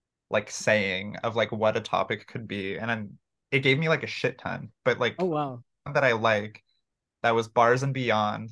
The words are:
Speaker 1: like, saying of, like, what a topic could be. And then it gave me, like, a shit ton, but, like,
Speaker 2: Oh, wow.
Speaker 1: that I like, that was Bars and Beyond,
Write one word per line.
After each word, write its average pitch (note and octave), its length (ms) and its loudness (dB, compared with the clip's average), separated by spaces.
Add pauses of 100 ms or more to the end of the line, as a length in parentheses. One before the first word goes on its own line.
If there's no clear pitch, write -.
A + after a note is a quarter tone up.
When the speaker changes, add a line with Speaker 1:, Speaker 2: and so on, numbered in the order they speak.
(300)
Speaker 1:
like, G#2+ 200 -2
saying G#2 720 0
of, A2+ 140 -4
like, A2+ 160 0
what G#2+ 240 2
a A2+ 40 -2
topic G2+ 460 -2
could A2+ 200 -12
be. G2 300 -6
And A2 140 -6
then G#2+ 280 -6 (320)
it C#3 100 2
gave C3+ 180 4
me, D#3+ 100 0
like, D3+ 140 2
a A2 60 -8
shit - 300 -4
ton, F#2 320 -10 (140)
but, A#2+ 140 2
like, A#2+ 200 -2
Speaker 2:
Oh, F#3 80 -2
wow. D3 360 -4 (300)
Speaker 1:
that C#3+ 120 2
I B2 80 6
like, G#2+ 500 0 (600)
that A#2 140 4
was A2+ 120 2
Bars B2 360 4
and C3+ 100 -2
Beyond, A2 580 0